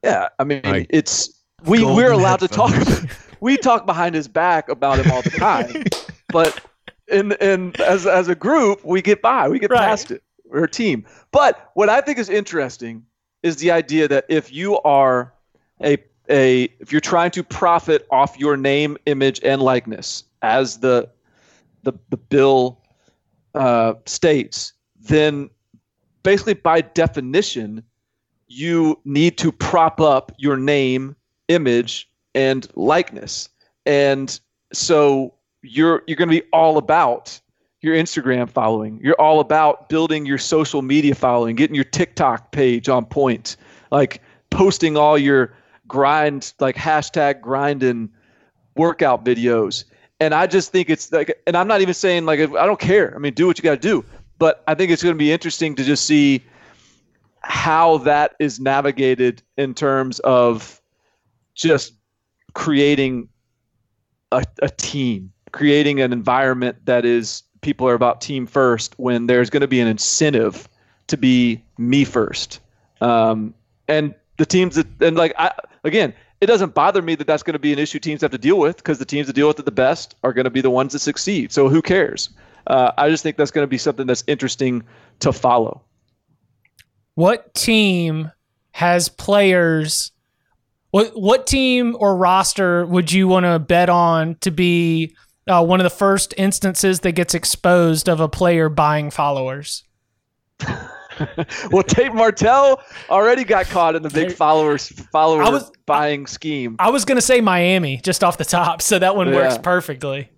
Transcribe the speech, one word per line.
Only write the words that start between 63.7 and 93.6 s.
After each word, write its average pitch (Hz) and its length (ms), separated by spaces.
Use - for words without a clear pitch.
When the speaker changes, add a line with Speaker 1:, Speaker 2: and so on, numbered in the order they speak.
Speaker 1:
a, 123 140
a 139 80
team, 117 640
creating 147 480
an 127 140
environment 123 720
that 123 180
is, 120 400
people 135 260
are 120 60
about 120 280
team 135 240
first 123 520
when 123 300
there's 123 220
gonna 143 180
be 127 140
an 120 60
incentive 113 800
to 160 100
be 123 440
me 127 280
first. - 560
Um, 113 520
and 151 280
the 156 80
teams 185 300
that, 156 120
and, 165 140
like, 165 220
I, 170 140
again, 156 300
it 196 60
doesn't 196 260
bother 185 280
me 165 140
that 147 120
that's 151 160
gonna 151 160
be 147 120
an 143 80
issue 151 200
teams 151 220
have 147 100
to 131 60
deal 139 200
with, 165 260
'cause 151 140
the 127 80
teams 143 220
that 135 60
deal 143 140
with 151 120
it 139 60
the 123 60
best 131 520
are 127 100
gonna 127 160
be 123 100
the 131 100
ones 127 220
that 143 80
succeed. 147 540
So 139 160
who 156 120
cares? - 480
Uh, 127 300
I 143 120
just 160 140
think 151 140
that's 143 140
gonna 143 160
be 131 100
something 131 300
that's 123 200
interesting 131 560
to 143 120
follow. 123 520
Speaker 3:
What 190 380
team 175 800
has 175 360
players, 175 1040
what, 220 220
what 233 340
team 247 520
or 196 180
roster 180 720
would 175 240
you 190 160
wanna 180 320
bet 175 300